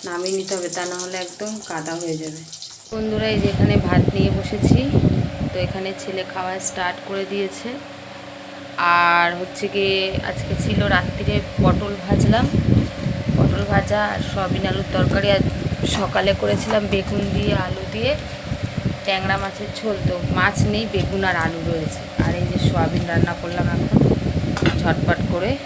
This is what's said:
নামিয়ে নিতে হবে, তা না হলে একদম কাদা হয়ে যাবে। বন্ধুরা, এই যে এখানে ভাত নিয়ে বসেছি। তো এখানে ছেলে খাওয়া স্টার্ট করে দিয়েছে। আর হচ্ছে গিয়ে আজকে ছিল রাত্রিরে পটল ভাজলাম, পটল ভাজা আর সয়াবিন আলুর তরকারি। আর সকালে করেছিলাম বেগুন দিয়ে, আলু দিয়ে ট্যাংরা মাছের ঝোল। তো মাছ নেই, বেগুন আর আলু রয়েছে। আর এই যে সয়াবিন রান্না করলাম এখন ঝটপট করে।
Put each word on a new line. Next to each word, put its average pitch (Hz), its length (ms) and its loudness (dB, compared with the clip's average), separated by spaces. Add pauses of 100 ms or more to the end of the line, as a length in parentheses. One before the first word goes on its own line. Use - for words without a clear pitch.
নামিয়ে 180 320 -4
নিতে 190 200 -4
হবে, 175 120 -4
তা 180 160 -4
না 180 140 -6
হলে 180 200 -6
একদম 208 480 -8
কাদা 165 280 -6
হয়ে 165 220 -4
যাবে। 156 260 -8 (480)
বন্ধুরা, 220 380 -2
এই 214 120 0
যে 196 80 2
এখানে 196 280 4
ভাত 185 380 4
নিয়ে 196 160 4
বসেছি। 208 600 4 (640)
তো 185 60 -4
এখানে 190 400 -4
ছেলে 185 260 -6 (100)
খাওয়া 185 260 -4
স্টার্ট 185 480 -4
করে 196 160 -4
দিয়েছে। 196 440 -4 (1080)
আর 175 580 4
হচ্ছে 185 340 -6
গিয়ে 190 560 0
আজকে - 380 -4
ছিল 202 260 2
রাত্রিরে 202 520 2 (220)
পটল 202 340 2 (120)
ভাজলাম, 208 400 4 (880)
পটল - 280 2
ভাজা 202 400 2
আর 202 140 -2 (160)
সয়াবিন 190 320 0
আলুর 190 260 0
তরকারি। 196 380 2
আর 196 120 4 (440)
সকালে 196 540 2
করেছিলাম 208 460 2
বেগুন 196 360 0 (120)
দিয়ে, 202 200 2
আলু 185 280 -2 (100)
দিয়ে 240 240 0 (880)
ট্যাংরা 190 320 0
মাছের 196 300 -4 (100)
ঝোল। 214 200 -2 (120)
তো 180 120 0 (140)
মাছ 190 280 2
নেই, 214 300 2
বেগুন 190 320 0
আর 180 120 2
আলু 165 240 0 (120)
রয়েছে। - 520 -4
আর - 100 2
এই 175 120 -2
যে - 240 2
সয়াবিন 170 360 0
রান্না 170 360 2
করলাম 175 260 -2
এখন - 300 2 (800)
ঝটপট 170 400 2 (140)
করে। 196 340 0